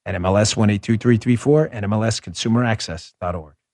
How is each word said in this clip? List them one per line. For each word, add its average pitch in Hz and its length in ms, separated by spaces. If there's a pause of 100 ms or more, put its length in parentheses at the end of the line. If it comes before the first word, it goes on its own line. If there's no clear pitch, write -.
N 92 80
M 90 120
L 95 120
S 107 180
one 107 140
eight 101 140
two 113 160
three 120 180
three 123 180
four, 147 360
N 107 120
M 98 100
L 107 100
S 113 160
Consumer 117 440
Access 107 560
dot 90 140
org. 78 220 (180)